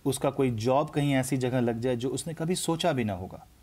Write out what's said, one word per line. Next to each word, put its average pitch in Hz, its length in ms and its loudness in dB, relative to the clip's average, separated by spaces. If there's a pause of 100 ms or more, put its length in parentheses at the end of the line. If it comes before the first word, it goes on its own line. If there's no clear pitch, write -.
उसका 139 260 0
कोई 131 200 2
जॉब 131 400 2
कहीं 143 240 0
ऐसी 131 220 2
जगह 127 240 0
लग 117 200 0
जाए 127 160 0
जो 120 120 -2
उसने 135 260 -6
कभी 160 200 -2
सोचा 165 380 0
भी 127 120 0
ना 107 80 0
होगा। 90 340 -10 (160)